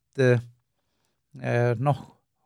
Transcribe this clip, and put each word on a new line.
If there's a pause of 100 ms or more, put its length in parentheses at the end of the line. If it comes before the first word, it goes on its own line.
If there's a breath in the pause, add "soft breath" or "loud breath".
(180)
eh, (920)
eh,
noh, (460)